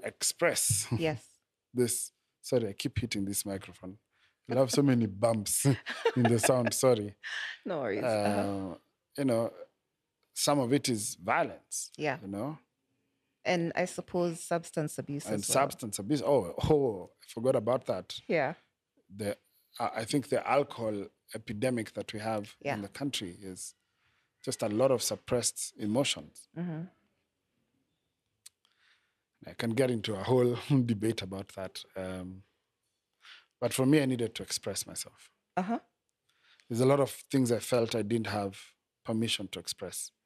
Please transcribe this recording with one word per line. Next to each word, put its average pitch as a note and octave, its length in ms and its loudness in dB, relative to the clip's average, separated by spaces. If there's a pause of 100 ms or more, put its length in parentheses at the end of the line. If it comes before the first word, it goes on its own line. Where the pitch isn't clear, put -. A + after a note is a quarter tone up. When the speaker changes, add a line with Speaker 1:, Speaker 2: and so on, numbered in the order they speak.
Speaker 1:
express - 880 0
<laughs> A#2 60 0
Speaker 2:
Yes. D#3 260 -2 (500)
Speaker 1:
this. A#2+ 380 0 (300)
Sorry, A2+ 280 0
I G#2 40 -8
keep - 240 -4
hitting G#2+ 280 -2
this G2+ 200 -4
microphone. F#2+ 520 -10 (500)
You'll A#2+ 120 0
have B2+ 120 4
so C#3+ 100 4
many B2 240 6
bumps G#2 600 0
<laughs> - 500 2
in B2 80 4
the A#2 160 6
sound. B2 340 4
Sorry. G#2+ 400 4 (520)
Speaker 2:
No E3 160 -4
worries. G#2 220 -2
Uh-huh. G2+ 680 0
Speaker 1:
Uh, - 40 -10 (420)
you C#3+ 80 -2
know, A#2 280 2 (800)
some D3 260 2
of B2 140 2
it C3+ 160 2
is G#2+ 320 -2
violence. B2+ 760 -2
Speaker 2:
Yeah. D3 260 -2
Speaker 1:
You G2 60 -10
know? B2 280 -6 (880)
Speaker 2:
And E3+ 300 2
I F3+ 100 0
suppose F3 580 -2
substance E3+ 540 -2
abuse C#3+ 280 -6
Speaker 1:
And G#2+ 100 -2
Speaker 2:
as G2+ 140 -4
well. - 40 0
Speaker 1:
substance C3 460 0
abuse. A2+ 240 0
Oh, A#2 320 2 (160)
oh, A2+ 400 2 (100)
I - 60 -20
forgot B2+ 280 0
about A#2+ 300 2
that. F#2+ 420 -6
Speaker 2:
Yeah. D#3 260 0 (640)
Speaker 1:
The, G2+ 220 -4 (420)
I, A2+ 180 0
I A2 80 -4
think C#3 240 -2
the - 200 0
alcohol A2+ 560 0 (300)
epidemic A2+ 580 -4
that - 200 -8
we G#2+ 80 -8
have A2 400 -4
Speaker 2:
Yeah. C#3+ 120 -4
Speaker 1:
in G#2 80 -6
the G2+ 60 -8
country A2+ 520 -6
is F#2+ 360 -12 (680)
just - 200 -4
a G#2+ 60 0
lot A#2+ 200 4
of A#2+ 140 2
suppressed - 760 -2
emotions. G#2 720 -2 (100)
Speaker 2:
Mm-hmm. E3 260 -6 (2750)
Speaker 1:
I - 60 -14
can A#2 180 -2
get B2+ 180 2
into A2 260 -2
a F#2+ 80 -6
whole B2 400 4
<laughs> C3+ 220 4
debate A2 360 0
about F#2+ 280 -10
that. - 340 -10 (120)
Um, F#2 480 -8 (1160)
but A#2+ 120 0
for C3+ 120 2
me, D3 160 8
I C3+ 40 2
needed A#2+ 300 -2
to G2 80 -8
express - 420 -6
myself. - 460 -14 (260)
Speaker 2:
Uh-huh. G#3+ 220 -2 (920)
Speaker 1:
There's A#2 120 0
a B2+ 40 6
lot C#3 140 6
of C3+ 100 2 (220)
things B2+ 200 4
I A2 80 2
felt A#2 360 2
I A2 80 0
didn't A2 240 0
have G2+ 320 -4 (440)
permission A2 460 -2
to F#2 100 -10
express. - 520 -10 (140)